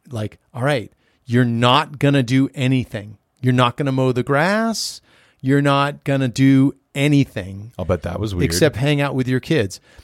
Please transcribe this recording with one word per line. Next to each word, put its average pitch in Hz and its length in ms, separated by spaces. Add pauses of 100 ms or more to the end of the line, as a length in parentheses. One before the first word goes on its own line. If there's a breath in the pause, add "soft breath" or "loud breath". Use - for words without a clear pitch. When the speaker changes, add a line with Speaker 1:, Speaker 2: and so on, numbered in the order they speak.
(100)
Speaker 1:
Like, 107 280 (140)
"All 123 120
right, 139 280 (320)
you're 123 220
not 127 520
gonna 139 260
do 131 300
anything. 120 640 (240)
You're 127 140
not 123 220
gonna 139 160
mow 131 200
the 123 120
grass. 202 760 (400 soft breath)
You're 139 220
not 143 420
gonna 135 240
do 135 460 (220)
anything 117 800
Speaker 2:
I'll 90 60
bet 87 180
that 92 180
was 104 140
weird. 87 100
Speaker 1:
except 95 320
hang 143 240
out 139 140
with 131 140
your 127 120
kids." 120 400 (240 soft breath)